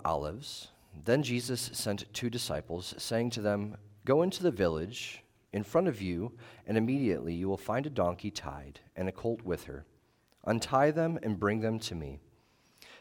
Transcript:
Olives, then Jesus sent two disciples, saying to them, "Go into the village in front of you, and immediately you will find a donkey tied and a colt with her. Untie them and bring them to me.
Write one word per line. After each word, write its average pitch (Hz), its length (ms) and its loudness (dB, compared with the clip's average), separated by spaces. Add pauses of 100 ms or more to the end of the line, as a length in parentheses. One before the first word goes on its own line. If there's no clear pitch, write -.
Olives, 82 640 -2 (360)
then 135 200 4
Jesus 120 480 -2
sent 101 400 -2
two 120 180 -4
disciples, 87 680 -4
saying 117 340 0
to 117 100 -4
them, 104 360 0 (280)
"Go 143 180 6
into 185 220 0
the 175 80 4
village 90 720 0 (280)
in 104 120 -2
front 175 240 4
of 113 120 0
you, 92 380 -2 (260)
and 107 140 2
immediately 110 560 2
you 90 140 0
will 98 80 0
find 123 300 -2
a 151 40 -8
donkey 95 400 0
tied 71 480 -10 (160)
and 92 140 -2
a 95 40 0
colt 113 300 -2
with 87 220 -2
her. 67 200 -12 (600)
Untie 131 480 4
them 165 320 2
and 104 160 0
bring 104 180 4
them 110 220 0
to 90 160 -6
me. 71 240 -8 (800)